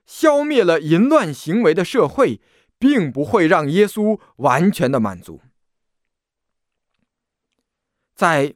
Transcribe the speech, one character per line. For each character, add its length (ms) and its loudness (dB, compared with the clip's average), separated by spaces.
消 400 0
灭 180 0
了 160 2
淫 300 2
乱 240 0
行 280 -4
为 120 2
的 100 -2
社 240 0
会， 320 -2
并 320 0
不 140 -4
会 220 2
让 220 2
耶 160 2
稣 320 -2
完 340 2
全 180 -2
的 80 -2
满 220 -4
足。 220 -20
在 400 0